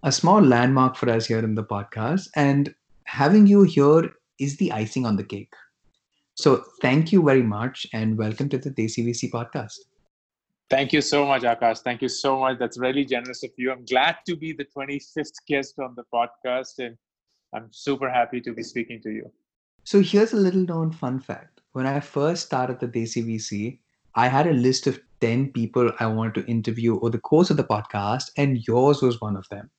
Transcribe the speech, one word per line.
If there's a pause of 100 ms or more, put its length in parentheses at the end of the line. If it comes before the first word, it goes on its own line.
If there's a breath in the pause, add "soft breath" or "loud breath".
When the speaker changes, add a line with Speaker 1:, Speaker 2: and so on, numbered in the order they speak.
Speaker 1:
a
small
landmark
for
us
here
in
the
podcast,
and (300)
having
you
here (260)
is
the
icing
on
the
cake. (840)
So (160)
thank
you
very
much,
and
welcome
to
the
Desi
V
C
podcast. (880)
Speaker 2:
Thank
you
so
much,
Akash.
Thank
you
so
much.
That's
really
generous
of
you.
I'm
glad (100)
to
be
the
twenty-fifth
guest
on
the (100)
podcast,
and (600)
I'm
super
happy
to
be
speaking
to
you. (540)
Speaker 1:
So
here's
a
little
known
fun
fact. (100)
When
I
first
started
the
Desi
V
C, (340)
I
had
a
list
of (200)
ten
people
I
wanted
to
interview
over
the
course
of
the
podcast,
and
yours
was
one
of
them.